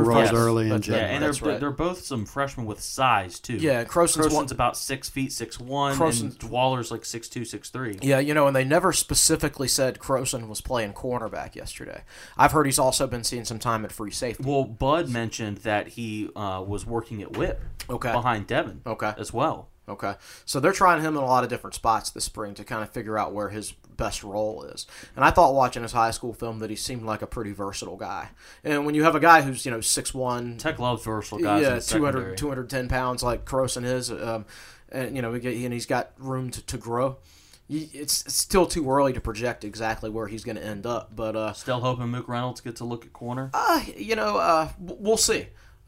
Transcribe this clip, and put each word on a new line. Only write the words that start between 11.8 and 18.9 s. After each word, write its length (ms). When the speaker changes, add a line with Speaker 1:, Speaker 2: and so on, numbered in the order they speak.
Speaker 3:
I've 180
heard 120
he's 140
also 260
been 180
seeing 220
some 140
time 260
at 60
free 180
safety. 340
Speaker 2:
Well, 200
Bud 460
mentioned 500
that 300
he, 460
uh, 300
was 220
working 340
at 160
Whip 240
Speaker 3:
Okay. 240
Speaker 2:
behind 360
Devin 400
Speaker 3:
Okay. 280